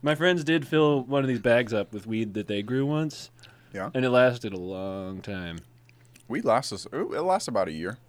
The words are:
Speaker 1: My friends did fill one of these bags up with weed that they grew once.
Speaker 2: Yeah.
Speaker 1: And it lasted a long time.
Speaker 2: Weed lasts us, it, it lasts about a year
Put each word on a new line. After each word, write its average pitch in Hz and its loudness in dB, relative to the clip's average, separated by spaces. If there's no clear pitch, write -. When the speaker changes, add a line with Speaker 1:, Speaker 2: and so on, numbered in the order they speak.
Speaker 1:
My 151 2
friends 170 2
did 156 2
fill 147 4
one 139 0
of 131 0
these 123 0
bags 117 4
up 101 -2
with 104 -10
weed 110 -2
that 104 -4
they 101 -2
grew 127 -2
once. 151 -4
Speaker 2:
Yeah. 98 -6
Speaker 1:
And 131 0
it 127 2
lasted 123 4
a 95 -8
long 95 -8
time. 87 -8
Speaker 2:
Weed 135 -6
lasts 123 2
us, 95 -12
it, - -10
it - -4
lasts 185 0
about 196 0
a 113 -8
year 123 -6